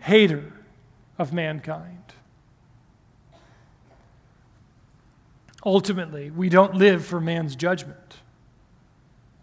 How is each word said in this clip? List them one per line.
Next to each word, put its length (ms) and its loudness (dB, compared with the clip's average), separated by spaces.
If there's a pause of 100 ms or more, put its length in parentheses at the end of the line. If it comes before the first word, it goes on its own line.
hater 500 4 (680)
of 120 -4
mankind." 680 -8 (3750)
Ultimately, 680 -2
we 180 -2
don't 260 4
live 300 4
for 160 -6
man's 340 -4
judgment. 640 -6 (1300)